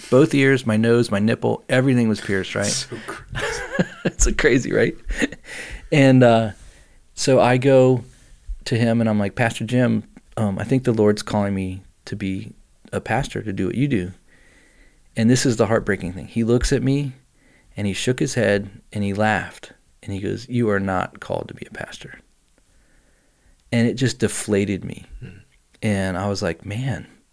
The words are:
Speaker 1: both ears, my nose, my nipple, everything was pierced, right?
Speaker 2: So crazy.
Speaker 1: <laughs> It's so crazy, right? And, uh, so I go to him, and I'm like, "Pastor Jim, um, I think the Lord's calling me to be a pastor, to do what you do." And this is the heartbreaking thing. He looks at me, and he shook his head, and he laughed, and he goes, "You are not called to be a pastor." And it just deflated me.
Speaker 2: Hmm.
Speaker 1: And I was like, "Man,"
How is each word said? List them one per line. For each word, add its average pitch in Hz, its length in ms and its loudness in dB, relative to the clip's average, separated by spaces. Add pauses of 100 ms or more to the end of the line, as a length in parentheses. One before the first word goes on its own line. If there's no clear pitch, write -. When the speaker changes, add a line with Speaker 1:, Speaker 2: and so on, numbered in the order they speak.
(100)
Speaker 1:
both 147 240 6
ears, 135 320 2
my 107 100 2
nose, 117 340 4
my 101 100 0
nipple, 113 480 0
everything 127 400 2
was 104 120 0
pierced, 98 360 -4
right? 101 100 -2
Speaker 2:
So - 300 -6 (100)
crazy. - 560 -8 (160)
Speaker 1:
<laughs> - 260 -4
It's - 200 0
so 117 80 2
crazy, 127 400 2
right? 110 240 0 (960)
And, 135 320 6
uh, 113 280 4 (600)
so 131 260 2
I 123 160 4
go 131 460 6 (600)
to 120 140 -2
him, 117 220 2
and 113 100 2
I'm 104 80 2
like, 101 180 -2
"Pastor 117 280 -2
Jim, 117 380 0 (340)
um, 101 220 -2
I 104 60 -4
think 127 200 0
the 127 80 2
Lord's 104 300 4
calling 101 320 -2
me 95 280 -6 (240)
to - 100 -10
be 101 360 -8 (400)
a 92 80 -4
pastor, 113 420 -4
to 104 100 -6
do 98 140 -2
what - 100 -4
you 135 120 0
do." 92 240 -2 (1080)
And 113 120 4
this 127 160 4
is 117 100 2
the 113 100 4
heartbreaking 95 460 0
thing. 92 160 -12
He 117 160 -2
looks 120 280 2
at 123 100 0
me, 135 300 -2 (640)
and 104 100 -4
he 98 80 -2
shook 127 260 -2
his 147 140 -2
head, 101 340 0 (240)
and 104 100 -4
he 101 120 -2
laughed, 107 580 -2 (300)
and 101 100 -10
he 95 80 -6
goes, 101 280 -6
"You 120 220 0
are 98 100 2
not 95 400 -4
called 50 280 -6
to - 60 -16
be - 120 -16
a - 80 -20
pastor." - 440 -16 (1500)
And 117 160 2
it 104 60 -2
just 123 240 -2
deflated 101 640 -2
me. - 200 -12 (160)
Speaker 2:
Hmm. - 80 -16 (540)
Speaker 1:
And 98 360 -2
I 98 100 -4
was 101 140 -4
like, 85 220 -4
"Man," 110 420 -6 (260)